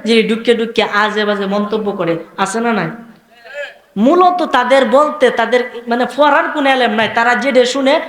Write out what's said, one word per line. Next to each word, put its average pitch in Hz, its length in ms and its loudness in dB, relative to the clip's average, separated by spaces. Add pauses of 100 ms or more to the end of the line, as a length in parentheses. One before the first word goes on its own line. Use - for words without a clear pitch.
যে 226 180 2
ডুককে 226 320 0
ডুককে 220 280 -2
আজে 208 420 0
বাজে 202 220 -2
মন্তব্য 202 460 -2
করে, 170 260 -2 (180)
আছে 202 240 -4
না 233 120 -2
নাই? 180 180 -2 (1040)
মূলত 359 460 4
তাদের 262 420 2
বলতে, 254 460 2
তাদের 233 580 -2
মানে 240 180 -2 (100)
পড়ার 294 320 2
কোনো 277 220 -2
এলেম 254 200 0
নাই। 214 240 0
তারা 240 200 2
যেটা 247 300 2
শুনে, 269 440 0